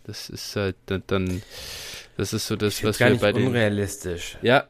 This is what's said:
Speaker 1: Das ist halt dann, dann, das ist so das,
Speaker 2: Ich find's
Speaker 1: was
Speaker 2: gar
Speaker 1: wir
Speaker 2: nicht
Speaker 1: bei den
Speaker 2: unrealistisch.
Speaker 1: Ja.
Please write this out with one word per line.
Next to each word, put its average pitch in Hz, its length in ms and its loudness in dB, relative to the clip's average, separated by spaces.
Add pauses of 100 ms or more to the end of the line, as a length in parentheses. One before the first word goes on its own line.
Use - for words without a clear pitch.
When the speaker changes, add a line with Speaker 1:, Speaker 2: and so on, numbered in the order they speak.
Speaker 1:
Das - 260 -12
ist - 260 -10
halt 98 200 0 (100)
dann, 95 220 -2
dann, 92 340 0 (760)
das - 160 -2
ist 110 120 -2
so 113 100 -2
das, 104 200 0
Speaker 2:
Ich - 60 -6
find's 110 80 2
Speaker 1:
was 104 100 -2
Speaker 2:
gar 123 80 6
Speaker 1:
wir 110 60 8
Speaker 2:
nicht 117 80 2
Speaker 1:
bei 104 100 6
den 123 160 2
Speaker 2:
unrealistisch. 101 960 0
Speaker 1:
Ja. 120 260 6